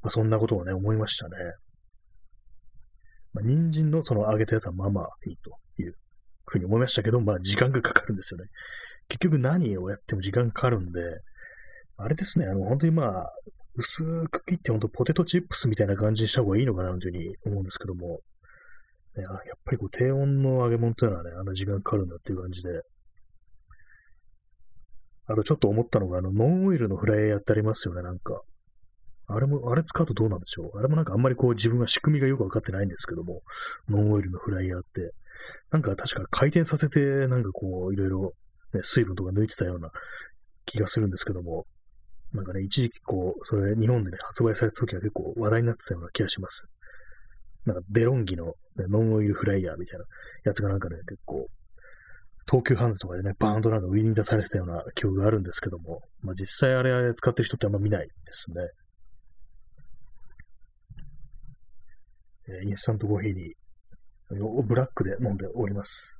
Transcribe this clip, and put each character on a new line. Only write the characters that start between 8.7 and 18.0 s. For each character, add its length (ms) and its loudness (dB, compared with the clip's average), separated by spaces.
結 120 -8
局 180 4
何 400 2
を 120 -4
や 60 -4
っ 100 -16
て 80 -4
も 60 -2
時 120 -4
間 180 4
か 120 -4
か 80 4
る 80 2
ん 140 -4
で、 80 -4
あ 120 -6
れ 60 2
で 100 -4
す 140 2
ね、 80 2
あ 80 -2
の、 100 0
本 140 2
当 80 2
に 60 6
ま 120 2
あ、 280 -2
薄 280 -2
く 160 -6
切 100 2
っ 20 -4
て 120 -2
ほ 60 4
ん 40 0
と 80 0
ポ 160 0
テ 100 4
ト 100 4
チ 140 2
ッ 100 -2
プ 80 -4
ス 120 2
み 80 4
た 80 6
い 40 0
な 80 2
感 180 4
じ 100 2
に 40 2
し 40 0
た 100 4
方 60 4
が 100 4
い 40 4
い 40 4
の 80 2
か 100 -2
な 120 -2
と 120 -4
い 20 -2
う 20 -8
ふ 20 -8
う 40 -4
に 260 -6
思 140 0
う 20 -2
ん 40 -2
で 80 -8
す 60 -10
け 80 -10
ど 80 -4
も、 260 -8